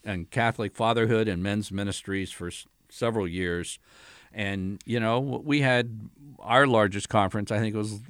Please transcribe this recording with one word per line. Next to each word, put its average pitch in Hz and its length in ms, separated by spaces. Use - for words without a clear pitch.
in 92 220
Catholic 113 500
fatherhood 113 520
and 90 160
men's 101 280
ministries 98 600
for 87 160
s-, - 180
several 113 380
years. 87 500
And, 98 520
you 117 140
know, 113 220
w-, 131 240
we 147 160
had 120 480
our 127 260
largest 104 420
conference, 104 440
I 104 80
think 110 160
it - 20
was, 104 220